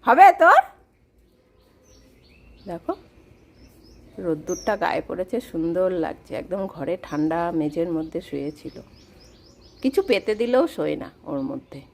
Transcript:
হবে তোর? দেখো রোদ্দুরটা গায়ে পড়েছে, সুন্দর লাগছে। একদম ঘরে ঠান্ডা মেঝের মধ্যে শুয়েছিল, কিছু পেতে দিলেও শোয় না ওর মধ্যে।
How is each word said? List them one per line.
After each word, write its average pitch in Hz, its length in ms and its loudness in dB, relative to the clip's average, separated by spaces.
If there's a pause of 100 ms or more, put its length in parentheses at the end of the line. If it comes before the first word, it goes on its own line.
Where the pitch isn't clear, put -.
হবে 311 200 10 (160)
তোর? 403 180 8 (2000)
দেখো 175 240 -8 (1300)
রোদ্দুরটা 170 480 -4 (100)
গায়ে - 240 -2
পড়েছে, 185 300 -6 (140)
সুন্দর 170 360 -2 (160)
লাগছে। - 280 -10 (100)
একদম 190 260 -8
ঘরে 175 260 -8 (140)
ঠান্ডা 156 320 -2 (200)
মেঝের 160 380 -2
মধ্যে 160 240 -6
শুয়েছিল, 147 540 -10 (1080)
কিছু 262 160 0 (100)
পেতে 208 320 0
দিলেও 247 220 2 (120)
শোয় 151 280 -4
না - 60 -14 (200)
ওর 139 200 -6
মধ্যে। 139 300 -14 (140)